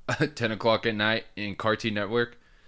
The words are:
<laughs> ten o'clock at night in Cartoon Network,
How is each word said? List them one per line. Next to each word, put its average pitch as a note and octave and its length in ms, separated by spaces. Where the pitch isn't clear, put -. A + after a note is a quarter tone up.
<laughs> D3+ 260
ten A2+ 180
o'clock A2 340
at A2+ 80
night A2 300
in G2+ 200
Cartoon A2 380
Network, A2+ 440